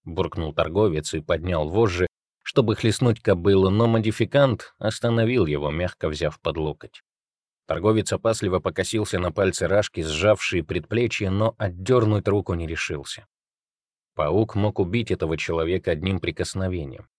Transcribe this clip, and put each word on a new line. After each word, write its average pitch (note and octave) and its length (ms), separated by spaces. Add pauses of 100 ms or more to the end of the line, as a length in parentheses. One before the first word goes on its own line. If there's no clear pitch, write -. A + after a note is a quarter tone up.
буркнул E2 480
торговец E2 600
и D#2+ 80
поднял D#2+ 480
вожжи, F2+ 380 (360)
чтобы A2+ 320
хлестнуть A#2+ 460
кобылу, F#2+ 480
но A2 180
модификант A2+ 920
остановил A#2 680
его, D2 260
мягко E2+ 380
взяв D2+ 300
под D#2 180
локоть. - 440 (680)
Торговец G2+ 440
опасливо G2 480
покосился F#2+ 600
на F2 120
пальцы F#2 360
Рашки, G2 340
сжавшие E2+ 640
предплечье, G#2 640
но G#2 280
отдёрнуть G#2 720
руку G2 260
не E2+ 140
решился. D#2 580 (920)
Паук F2 400
мог G2+ 240
убить G2+ 320
этого E2 260
человека E2+ 540
одним F2+ 280
прикосновением. F2 880 (120)